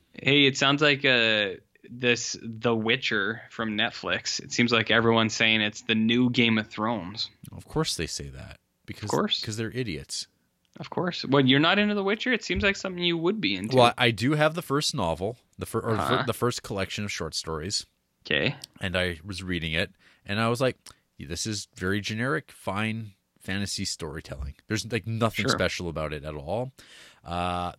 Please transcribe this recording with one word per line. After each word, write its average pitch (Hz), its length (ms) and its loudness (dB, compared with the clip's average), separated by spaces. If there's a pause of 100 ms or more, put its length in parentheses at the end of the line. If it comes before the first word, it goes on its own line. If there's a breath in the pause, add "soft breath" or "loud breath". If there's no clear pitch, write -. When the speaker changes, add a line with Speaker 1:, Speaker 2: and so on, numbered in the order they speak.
(140)
Speaker 1:
Hey, 139 320 4
it 135 120 2
sounds 143 240 4
like, 143 240 4
uh, 110 500 4 (380)
this 120 480 0
The 113 340 -2
Witcher 113 760 0
from 113 280 -4
Netflix. 101 600 -2
It - 140 -10
seems 120 180 2
like 113 200 2
everyone's 113 420 6
saying 110 280 4
it's 107 200 -2
the 113 140 0
new 117 340 4
Game 117 280 4
of 107 100 -2
Thrones. 107 640 -4 (220)
Speaker 2:
Of 95 160 -16
course - 280 -2
they 80 120 -4
say 71 220 -8
that. 65 300 -16 (260)
Because, - 200 -12
Speaker 1:
Of 104 40 -4
course. - 340 0
Speaker 2:
'cause 107 140 -8
they're 113 140 -6
idiots. 92 560 -6 (520)
Speaker 1:
Of 151 100 -12
course. - 360 -4
What, 135 220 6
you're 135 120 8
not 175 200 6
into 208 160 2
The 202 80 0
Witcher? 214 280 0
It 233 140 0
seems 196 180 0
like 196 140 2
something 180 260 -4
you 170 140 2
would 180 240 0
be 101 140 0
into. 104 200 -2
Speaker 2:
Well, 120 220 8
I 120 140 4
do 117 220 0
have 151 220 2
the 175 60 -2
first 147 340 -2
novel, 92 420 -2 (200)
the 101 80 -8
fir-, 113 160 -4
or 113 140 0
the 101 60 0
fir-, 69 120 0
Speaker 1:
Uh-huh. 117 120 0
Speaker 2:
the 117 80 -2
first - 300 -2
collection 98 400 -4
of 101 80 -6
short 78 240 -6
stories. 80 500 -4 (400)
Speaker 1:
Okay. 78 300 2 (240)
Speaker 2:
And 90 160 -4
I 90 300 0
was 95 180 -10
reading 82 300 -2
it, 87 180 0 (340 soft breath)
and 101 140 -2
I 113 80 2
was 120 140 0
like, 127 160 0 (420)
"This 82 260 -6
is 107 300 -4
very 95 240 0
generic, 120 520 -4
fine 110 640 -4 (280)
fantasy 98 440 -4
storytelling. 71 680 -8 (140)
There's, 107 220 -4
like, 107 180 -4
nothing 110 360 0
Speaker 1:
Sure. 135 60 2
Speaker 2:
special 90 400 0
about 78 240 -4
it 71 100 -8
at 76 120 -8
all." 101 360 -6 (540 loud breath)
Uh, 87 540 -2